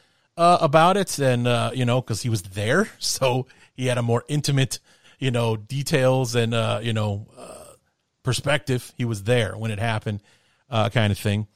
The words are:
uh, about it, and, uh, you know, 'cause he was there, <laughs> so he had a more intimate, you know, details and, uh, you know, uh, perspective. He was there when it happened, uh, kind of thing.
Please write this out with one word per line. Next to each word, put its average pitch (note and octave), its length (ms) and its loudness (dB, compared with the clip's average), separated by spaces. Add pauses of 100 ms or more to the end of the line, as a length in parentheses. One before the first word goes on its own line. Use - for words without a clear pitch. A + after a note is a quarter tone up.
(360)
uh, E3+ 240 6
about E3 360 6
it, F#3+ 240 -2
and, B2 260 2
uh, A#2 260 0
you B2+ 120 -2
know, B2 180 2
'cause - 200 -4
he B2+ 60 -4
was A2 140 0
there, G#2+ 520 0
<laughs> - 40 -20
so B2+ 480 -2 (280)
he B2+ 120 -6
had B2 120 0
a A#2+ 40 -2
more A#2 240 0
intimate, C#3 540 0 (400)
you B2+ 100 -2
know, A#2 260 0
details C3 760 0
and, A#2 180 0
uh, A2+ 300 -2
you A#2 100 -4
know, G#2+ 360 -4 (100)
uh, - 360 -20 (500)
perspective. C3 720 -2
He B2 60 -2
was A2 180 -4
there G#2 340 0
when A2 140 -6
it G2+ 80 -8
happened, A2 420 -4 (480)
uh, A2 200 0
kind G#2+ 240 2
of G2+ 60 -2
thing. G#2 380 -2